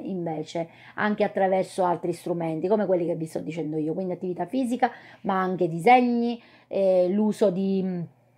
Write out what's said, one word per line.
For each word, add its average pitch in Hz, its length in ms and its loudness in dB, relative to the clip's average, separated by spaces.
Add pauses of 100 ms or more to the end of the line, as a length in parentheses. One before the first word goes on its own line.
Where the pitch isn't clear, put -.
invece 165 640 -6 (280)
anche 208 280 0
attraverso 190 600 0
altri 175 260 0
strumenti, 165 560 -4
come 214 180 2
quelli 175 200 0
che 165 100 -2
vi 160 100 -6
sto 160 140 -6
dicendo 156 380 -6
io, 156 160 -2
quindi 185 180 -4
attività 175 340 -6
fisica, 247 460 0 (300)
ma 190 180 0
anche 185 300 0
disegni, 233 720 4 (260)
eh, 185 420 4
l'uso 202 400 2
di, 190 320 0
mm, 185 200 -4 (360)